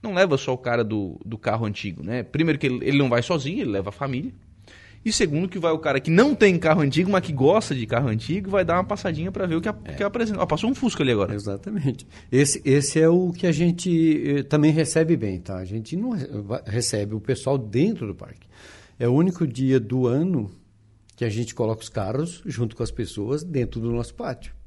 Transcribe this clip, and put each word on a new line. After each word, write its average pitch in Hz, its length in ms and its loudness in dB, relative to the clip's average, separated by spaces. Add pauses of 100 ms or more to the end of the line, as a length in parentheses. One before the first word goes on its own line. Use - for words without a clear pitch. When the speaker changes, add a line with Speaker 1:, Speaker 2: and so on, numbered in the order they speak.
Speaker 1:
não 220 100 -4
leva 180 240 4
só 131 160 -2
o 123 60 -2
cara 120 260 0
do, 104 400 -4
do 110 140 -10
carro 113 260 -2
antigo, 95 400 -6
né? 117 180 -4
Primeiro 156 360 0
que 151 80 -2
ele, 127 200 0
ele 139 120 4
não 139 100 4
vai 120 140 4
sozinho, 160 400 -2
ele 143 80 -2
leva 98 180 -2
a 101 40 -8
família. 139 380 -6 (720)
E 220 80 -2
segundo 180 380 0
que 190 100 -8
vai 165 140 2
o 160 60 0
cara 143 200 0
que 139 120 -2
não 240 240 6
tem 190 240 6
carro 156 240 4
antigo, 156 280 2
mas 190 140 4
que 170 80 -6
gosta 151 420 4
de 120 120 -4
carro 120 240 0
antigo, 175 400 -2
vai 190 160 2
dar 165 80 2
uma 185 100 2
passadinha 180 480 -4
pra 190 140 -4
ver 165 80 -2
o 165 80 0
que 214 80 -4
a, 208 40 -4 (120)
Speaker 2:
É. - 80 -10
Speaker 1:
que 135 80 -4
apresenta. 208 400 -2
Ó, - 20 2
passou 156 240 -2
um 269 60 2
Fusca - 280 -2
ali 131 80 2
agora. 101 240 2
Speaker 2:
Exatamente. 110 720 -6 (240)
Esse, 139 360 2
esse 143 340 2
é 160 80 6
o 180 240 4
que 180 140 -4
a 170 60 2
gente, 170 720 2 (180)
eh, - 20 -4
também 151 280 4
recebe 160 460 2
bem, 98 240 -4
tá? 95 160 -8
A 92 80 -6
gente 110 320 -8
não 233 140 -4
re-, 175 180 -4 (160)
va-, 107 220 -6
recebe 107 480 -2
o 110 60 -4
pessoal 135 360 -2
dentro 127 500 -2
do 98 80 -8
parque. - 320 -20 (520)
É 120 100 0
o 123 60 4
único 175 320 2
dia 131 340 2
do 123 260 0
ano 135 440 0 (680)
que - 80 -4
a 113 60 0
gente 110 240 -4
coloca 110 260 -2
os - 80 -16
carros 123 560 -4
junto 117 320 -4
com - 60 -4
as 113 80 -4
pessoas 117 520 -6
dentro 131 380 -4
do 117 100 -2
nosso 117 240 -4
pátio. - 380 -8 (140)